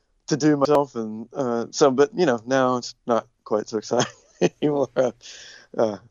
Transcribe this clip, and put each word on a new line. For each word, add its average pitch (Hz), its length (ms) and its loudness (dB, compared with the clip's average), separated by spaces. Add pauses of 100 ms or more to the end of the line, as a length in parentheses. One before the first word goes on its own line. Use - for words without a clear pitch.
(280)
to 156 100 -2
do 151 200 4
myself. 143 380 2
And, 110 380 -8
uh, 120 380 -4
so, 143 200 4
but, 139 240 2
you 180 100 2
know, 117 200 2
now 127 320 0
it's - 180 -10 (100)
not 113 220 0 (160)
quite - 260 -2
so 113 80 -6
exciting - 340 -2 (300)
<laughs> - 80 2 (120)
anymore. 143 340 0
Uh, 127 160 2 (640)
uh, 110 200 0 (140)